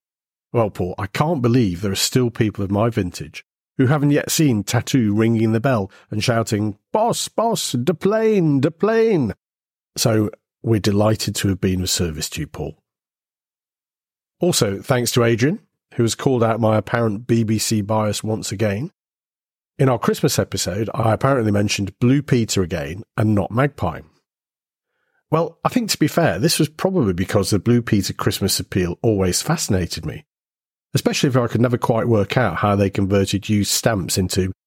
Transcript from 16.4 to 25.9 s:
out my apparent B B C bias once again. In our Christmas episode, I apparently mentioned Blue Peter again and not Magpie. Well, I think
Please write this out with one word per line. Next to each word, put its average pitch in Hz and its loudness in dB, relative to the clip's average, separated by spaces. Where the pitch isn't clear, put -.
out 113 0
my 110 4
apparent 113 -2
B 117 2
B 107 0
C 107 -2
bias 107 -2
once 107 -6
again. 107 -4
In 135 4
our 117 2
Christmas - -2
episode, 98 -4
I 113 0
apparently 117 2
mentioned 101 -2
Blue 135 2
Peter 117 0
again 85 -6
and 107 2
not 101 0
Magpie. 117 -2
Well, 160 -2
I - 2
think 233 -2